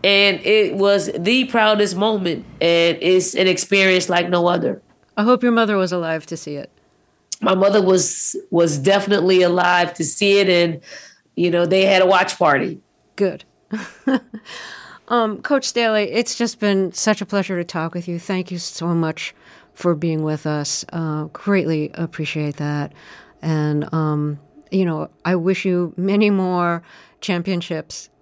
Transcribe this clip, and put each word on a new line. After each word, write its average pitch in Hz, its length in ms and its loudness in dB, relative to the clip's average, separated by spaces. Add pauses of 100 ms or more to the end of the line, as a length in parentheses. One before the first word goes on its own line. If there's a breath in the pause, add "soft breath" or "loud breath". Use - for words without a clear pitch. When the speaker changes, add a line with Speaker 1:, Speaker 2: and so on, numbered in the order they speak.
Speaker 1:
And 196 420 4
it 214 300 2
was 196 420 2
the 233 280 2
proudest 208 500 2
moment, 190 500 -2 (160)
and 170 400 2
it's 185 320 2
an 185 140 2
experience 185 600 2
like 175 220 0
no 175 160 2
other. 170 380 -2 (340)
Speaker 2:
I 208 60 0
hope 247 180 4
your 240 100 2
mother 220 260 2
was 185 140 0
alive 160 360 -4
to 165 100 -8
see 147 200 -10
it. - 120 -12 (720)
Speaker 1:
My 208 140 2
mother 202 260 4
was, 185 540 0 (160)
was 165 260 2
definitely 190 640 2
alive 175 540 2
to 165 80 -6
see 202 360 2
it, 190 100 2
and, 170 320 2 (540 loud breath)
you 175 140 0
know, 175 160 2
they 190 200 2
had 190 160 4
a 185 40 6
watch 180 320 2
party. 160 440 2 (340)
Speaker 2:
Good. - 300 -4 (260)
<laughs> 233 500 -4 (840 loud breath)
Um, 226 360 -2
Coach 269 220 0
Staley, 220 460 0
it's 233 240 -2
just - 240 -4
been 196 320 0
such - 300 0
a 185 60 -8
pleasure 190 300 -4
to 175 60 -4
talk 165 300 -6
with 175 140 -8
you. 175 100 -6
Thank 185 320 -6
you 180 80 -8
so - 300 -8
much 165 480 -2 (400 soft breath)
for 175 180 0
being 156 300 -2
with 156 240 -4
us. 147 440 -4
Uh, 156 340 -4
greatly 156 680 -2
appreciate 151 600 -6
that. 147 360 -4 (480 loud breath)
And, 151 540 -2
um, 151 460 -2 (320)
you 190 120 0
know, 156 280 -4 (120)
I 180 120 0
wish 180 280 -2
you 175 320 0
many 202 360 2
more 180 500 0 (400 loud breath)
championships. 175 880 -6 (120)